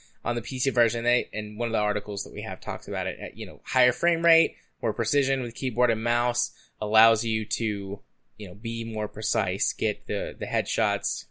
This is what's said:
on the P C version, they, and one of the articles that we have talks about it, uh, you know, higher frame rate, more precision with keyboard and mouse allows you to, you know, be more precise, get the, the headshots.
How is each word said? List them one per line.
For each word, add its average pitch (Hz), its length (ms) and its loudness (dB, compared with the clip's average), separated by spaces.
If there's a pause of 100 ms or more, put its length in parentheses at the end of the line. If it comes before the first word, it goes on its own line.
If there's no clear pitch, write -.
(220)
on 120 120 0
the 117 80 -2
P 127 160 -8
C 139 100 0
version, 117 360 2
they, 120 280 2
and 107 260 -6
one 117 100 0
of 113 40 -2
the 110 60 2
articles 104 460 0
that - 100 -10
we 104 80 -6
have 98 180 -8
talks 101 280 -6
about 95 180 -4
it, 92 160 -6
uh, 98 100 -8
you 107 140 -8
know, 87 180 -12
higher 127 280 4
frame 170 300 0
rate, 165 340 4 (260)
more 113 100 0
precision 135 480 0
with 120 140 -6
keyboard 123 360 2
and 110 140 0
mouse 120 460 2 (280)
allows 110 460 6
you 110 220 0
to, 101 540 -2 (360)
you 104 100 -8
know, 90 80 -10
be 113 300 -6
more 107 240 -4
precise, 98 640 0
get - 340 -2
the, 92 320 -4
the 107 60 -4
headshots. 107 880 -2